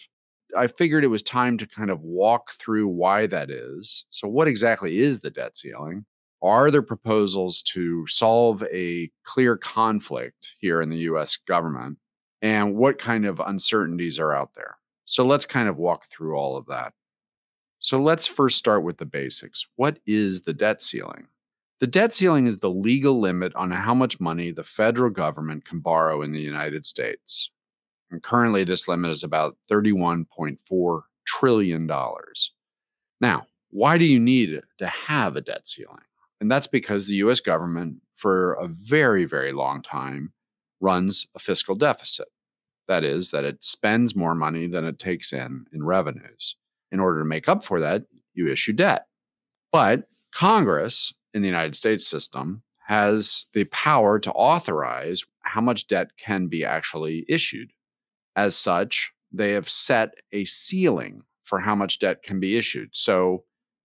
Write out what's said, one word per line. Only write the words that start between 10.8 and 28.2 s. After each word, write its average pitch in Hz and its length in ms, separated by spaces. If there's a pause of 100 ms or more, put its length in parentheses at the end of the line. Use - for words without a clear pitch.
in 78 80
the 82 100
U 82 200
S 76 160
government? 78 600 (440)
And 104 360
what 135 200
kind 113 280
of 95 160
uncertainties 87 800
are 78 120
out 69 220
there? - 240 (260)
So - 220
let's 139 200
kind 117 220
of 90 80
walk 85 300
through 78 320
all 69 180
of 65 120
that. 62 260 (840)
So 135 220
let's 160 240
first 135 300
start 104 300
with 87 140
the 80 60
basics. - 600 (100)
What 147 320
is 101 360
the 82 100
debt 104 280
ceiling? 50 460 (540)
The 131 60
debt 202 260
ceiling 156 340
is 104 120
the 98 100
legal 123 500
limit 92 360
on 92 160
how 104 220
much 127 280
money 85 300
the 78 120
federal 120 460
government 78 560
can 82 160
borrow 80 400
in 73 100
the 78 80
United 76 460
States. - 680 (600)
And 85 120